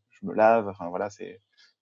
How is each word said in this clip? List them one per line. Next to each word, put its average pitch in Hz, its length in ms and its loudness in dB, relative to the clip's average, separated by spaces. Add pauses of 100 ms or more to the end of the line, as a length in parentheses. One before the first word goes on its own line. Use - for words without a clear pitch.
(100)
je - 160 -16
me 87 80 -8
lave. 110 340 4
Enfin, 92 200 -10
voilà, 95 220 -6
c'est, 92 300 -16 (400)